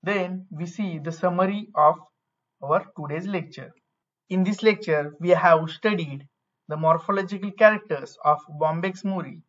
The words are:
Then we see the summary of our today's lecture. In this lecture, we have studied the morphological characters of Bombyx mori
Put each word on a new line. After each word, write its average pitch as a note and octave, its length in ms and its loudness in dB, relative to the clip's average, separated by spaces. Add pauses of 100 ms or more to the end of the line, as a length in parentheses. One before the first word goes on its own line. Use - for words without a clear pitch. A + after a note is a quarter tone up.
Then F#3 480 -4
we D#3+ 160 -10
see E3+ 320 -6
the D#3 140 -8
summary F#3+ 640 -2
of D3+ 240 4 (600)
our D#3+ 240 -2 (120)
today's D#3 320 -8
lecture. E3 440 -10 (560)
In F#3 140 0
this G3+ 200 -2
lecture, D#3+ 580 0
we E3+ 80 -2
have E3 420 6
studied E3 560 -4 (400)
the D3+ 100 -8
morphological F#3+ 760 0
characters - 720 2
of D3 240 2
Bombyx E3 560 -4
mori E3+ 440 -6